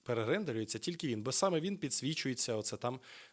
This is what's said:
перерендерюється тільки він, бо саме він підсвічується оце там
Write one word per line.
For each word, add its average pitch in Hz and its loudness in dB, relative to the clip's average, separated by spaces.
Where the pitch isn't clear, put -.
перерендерюється 117 0
тільки 165 -2
він, 107 0
бо 127 0
саме 180 4
він 190 -2
підсвічується 131 0
оце 107 -2
там 127 -2